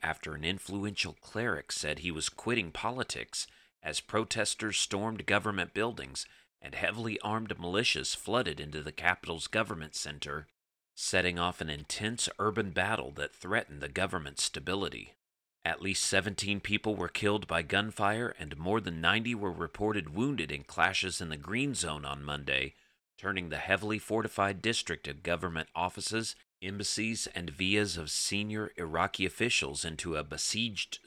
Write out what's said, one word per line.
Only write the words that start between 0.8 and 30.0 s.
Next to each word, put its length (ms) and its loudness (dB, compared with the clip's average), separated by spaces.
cleric 520 -2
said 260 0
he 140 -2
was 160 0
quitting 420 0
politics 800 -4
as 160 -2
protesters 760 0
stormed 500 0
government 480 2
buildings 520 -2
and 140 -10
heavily 460 0
armed 360 0
militias 560 2
flooded 460 0
into 220 -6
the 100 -6
capital's 560 0
government 480 -2
center, 500 -6
setting 420 2
off 240 0
an 80 -2
intense 600 -2
urban 320 2
battle 460 0
that 180 -4
threatened 460 -2
the 80 -6
government's 560 -2
stability. 720 -2
At 180 0
least 220 2
seventeen 560 2
people 340 0
were 140 -2
killed 400 2
by 140 2
gunfire, 760 2
and 180 -8
more 240 2
than 200 -4
ninety 340 4
were 160 0
reported 640 0
wounded 380 0
in 100 -6
clashes 580 2
in 100 -4
the 60 -4
Green 380 -2
Zone 300 -2
on 180 -4
Monday, 520 0
turning 300 -2
the 80 -4
heavily 420 2
fortified 640 2
district 460 0
of 140 -8
government 520 0
offices, 600 0
embassies, 720 -2
and 160 -4
villas 460 4
of 140 -4
senior 640 0
Iraqi 480 0
officials 600 0
into 300 -4